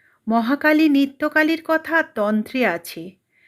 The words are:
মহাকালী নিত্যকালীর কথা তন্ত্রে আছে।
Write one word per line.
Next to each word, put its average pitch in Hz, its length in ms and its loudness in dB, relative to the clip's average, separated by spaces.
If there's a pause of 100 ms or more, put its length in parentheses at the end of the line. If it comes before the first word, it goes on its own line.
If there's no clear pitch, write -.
(280)
মহাকালী 285 600 2
নিত্যকালীর 302 760 0
কথা 320 380 0
তন্ত্রে 214 640 -2
আছে। 170 440 -6 (380)